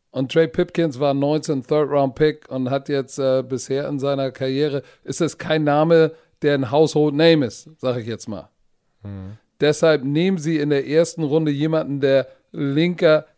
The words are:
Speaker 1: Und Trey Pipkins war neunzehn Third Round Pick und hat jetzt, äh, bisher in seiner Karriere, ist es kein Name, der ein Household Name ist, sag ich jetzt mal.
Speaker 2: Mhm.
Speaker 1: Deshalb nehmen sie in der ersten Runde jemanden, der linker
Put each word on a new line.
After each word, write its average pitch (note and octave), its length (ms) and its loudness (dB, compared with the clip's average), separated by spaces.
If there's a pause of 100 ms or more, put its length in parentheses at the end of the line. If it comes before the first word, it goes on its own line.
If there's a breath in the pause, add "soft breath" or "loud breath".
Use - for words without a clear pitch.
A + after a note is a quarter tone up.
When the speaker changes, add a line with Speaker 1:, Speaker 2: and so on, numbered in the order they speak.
Speaker 1:
Und C3 220 -6
Trey E3 160 2
Pipkins E3 520 -2
war C#3+ 140 0
neunzehn C#3+ 480 -2
Third D3+ 300 0
Round C#3 240 0
Pick D3+ 340 -2
und C3 220 -4
hat C#3 180 -4
jetzt, C#3 300 -4
äh, C3 280 0
bisher C3+ 400 -4
in D3 120 -6
seiner C3+ 320 -2
Karriere, C3+ 500 -4 (220 soft breath)
ist - 180 -6
es D#3 160 -2
kein D#3+ 260 -2
Name, D#3+ 500 4 (280 soft breath)
der C#3+ 140 2
ein B2+ 160 -2
Household D3+ 420 2
Name D#3 320 4
ist, - 320 -10
sag B2+ 200 -2
ich A2 100 -8
jetzt A2 200 -10
mal. G2+ 220 -10 (540)
Speaker 2:
Mhm. G2 340 -14 (240)
Speaker 1:
Deshalb D3+ 420 2
nehmen E3+ 340 0
sie D#3 200 -2
in D3 120 -2
der C#3 180 0
ersten D#3+ 360 0
Runde D3+ 280 0
jemanden, D3 480 -2
der C3+ 280 2 (240 soft breath)
linker D#3 760 2 (120)